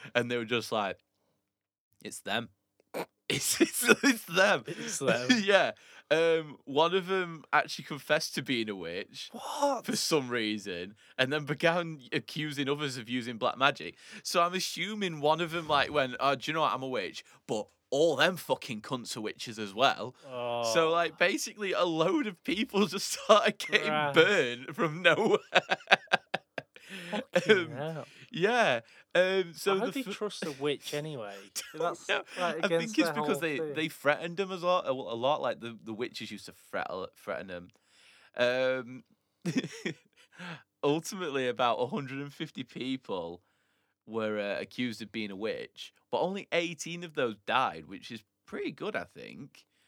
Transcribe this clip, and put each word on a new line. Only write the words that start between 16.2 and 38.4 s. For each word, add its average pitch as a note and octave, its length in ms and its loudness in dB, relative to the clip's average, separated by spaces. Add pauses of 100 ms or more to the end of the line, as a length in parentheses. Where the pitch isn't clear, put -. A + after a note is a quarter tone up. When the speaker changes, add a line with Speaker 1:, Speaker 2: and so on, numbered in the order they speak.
Speaker 1:
do C3+ 160 -6
you D#3 60 -2
know D#3+ 60 0
what? A#2+ 120 2
I'm C3 80 -4
a C3+ 60 -6
witch, G#2 360 -4 (240)
but G#2+ 200 -2 (240)
all D3 240 4
them E3+ 200 4
fucking B2+ 460 -4
cunts B2 340 -6
are B2 60 -6
witches G#2+ 380 -8
as G2+ 160 -6
well." A#2+ 400 2 (480)
So, C3+ 240 4
Speaker 2:
Oh. D#3+ 40 4
Speaker 1:
like, E3 280 2
basically G3+ 540 0
a E3+ 120 2
load F3+ 400 2
of G3 180 -8
people G3 440 0
<laughs> D3 80 -6
just - 160 -4
started - 480 4
getting D#3 320 0
Speaker 2:
Christ. D3 240 2
Speaker 1:
burned D#3+ 600 4
from E3+ 280 -2
nowhere. F3 400 6
<laughs> - 1700 0
Speaker 2:
Fucking G3+ 400 0
Speaker 1:
Um, F3 200 2
Speaker 2:
hell. D3+ 360 -8 (240)
Speaker 1:
yeah. F#3 480 2 (340)
Um, F#3 400 4
so G3 240 2
Speaker 2:
How G#3+ 80 0
Speaker 1:
the C#4 60 -2
Speaker 2:
do C#4 80 -6
you B3+ 80 -6
Speaker 1:
f- G3+ 100 -8
Speaker 2:
trust - 280 -6
a D#3 60 -6
witch C#3 440 -4
anyway? C3+ 400 -8 (200)
Speaker 1:
<laughs> - 180 -10
Don't D#3+ 100 -6
Speaker 2:
That's, - 260 -4
Speaker 1:
know. - 140 0 (120)
Speaker 2:
like, F3 280 -2
Speaker 1:
I - 20 2
Speaker 2:
against E3+ 300 0
Speaker 1:
think - 40 -2
it's E3+ 100 6
Speaker 2:
the D3+ 40 0
Speaker 1:
because D3+ 200 0
Speaker 2:
whole C#3+ 80 -2
Speaker 1:
they, D#3 180 0
Speaker 2:
thing. D3+ 160 -4
Speaker 1:
they D#3+ 140 0
threatened D3+ 480 0
them F#3+ 140 -2
as F3 120 -8
a - 40 0
lot, F3+ 200 4
a, C3+ 40 2
a - 20 4 (240)
lot. C3+ 240 2
Like, A#2+ 180 0
the, A2+ 240 -10
the A2 100 -8
witches A2 380 -6
used G2+ 160 -12
to - 60 -18
threat-, - 360 -6 (260)
threaten G2 320 -8
them. F2 220 -12 (680)
Um, B2+ 640 0 (420)